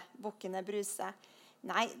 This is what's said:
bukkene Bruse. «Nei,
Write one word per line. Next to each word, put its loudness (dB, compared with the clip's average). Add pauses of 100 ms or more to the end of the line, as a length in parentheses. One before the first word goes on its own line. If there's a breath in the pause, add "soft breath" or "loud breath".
(220)
bukkene -2
Bruse. 0 (580 loud breath)
«Nei, 6 (120)